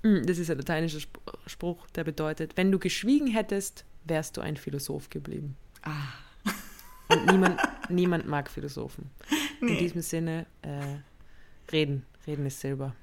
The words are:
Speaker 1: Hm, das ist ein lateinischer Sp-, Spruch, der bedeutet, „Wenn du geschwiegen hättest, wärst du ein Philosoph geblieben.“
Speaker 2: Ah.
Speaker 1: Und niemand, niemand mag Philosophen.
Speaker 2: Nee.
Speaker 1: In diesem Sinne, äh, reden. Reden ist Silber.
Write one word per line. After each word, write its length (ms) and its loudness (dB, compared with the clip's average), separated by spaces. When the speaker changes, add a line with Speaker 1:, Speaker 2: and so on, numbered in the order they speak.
Speaker 1:
Hm, 220 6
das 120 2
ist 140 -2
ein 60 0
lateinischer 440 0
Sp-, 180 -12
Spruch, 440 -6
der 120 -4
bedeutet, 520 -2
„Wenn 160 6
du 80 6
geschwiegen 480 4
hättest, 560 0
wärst 320 -2
du 40 -4
ein 160 -4
Philosoph 520 -6
geblieben.“ 480 -8
Speaker 2:
Ah. 100 -6
Speaker 1:
Und 160 6
niemand, 340 6
niemand 380 2
mag 220 -2
Philosophen. 600 -10
Speaker 2:
Nee. 140 0
Speaker 1:
In 60 2
diesem 220 0
Sinne, 440 -2
äh, 360 -6
reden. 340 2
Reden 200 -4
ist 160 -6
Silber. 420 -4